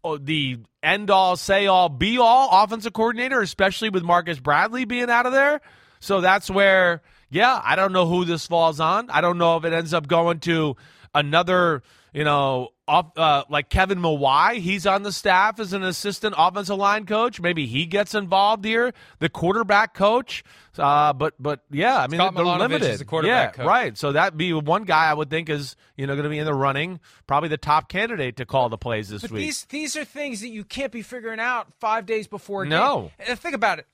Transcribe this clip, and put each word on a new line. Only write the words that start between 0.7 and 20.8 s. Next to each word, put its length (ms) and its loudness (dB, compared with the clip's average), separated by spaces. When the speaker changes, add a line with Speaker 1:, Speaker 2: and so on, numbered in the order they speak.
Speaker 1:
end-all, 540 2
say-all, 540 2
be-all 720 4
offensive 300 -4
coordinator, 480 0
especially 480 0
with 140 -2
Marcus 360 0
Bradley 460 0
being 240 -4
out 160 2
of 80 0
there. 260 2
So 220 0
that's 280 2
where, 520 4
yeah, 320 2
I 140 2
don't 160 2
know 160 2
who 160 0
this 240 -4
falls 320 0
on. 300 0
I 100 2
don't 180 0
know 200 4
if 80 -6
it 80 0
ends 200 -2
up 140 -2
going 340 0
to 360 -2
another, 680 0
you 100 -4
know, 460 0
off, 320 0
uh, 320 2
like 200 -2
Kevin 300 0
Mawae. 580 2
He's 280 -4
on 180 2
the 80 -6
staff 480 2
as 140 -8
an 100 -4
assistant 540 -6
offensive 400 0
line 280 0
coach. 340 -2
Maybe 260 -2
he 200 -4
gets 280 -2
involved 520 0
here, 280 0
the 100 -2
quarterback 640 0
coach. 500 0
Uh, 360 4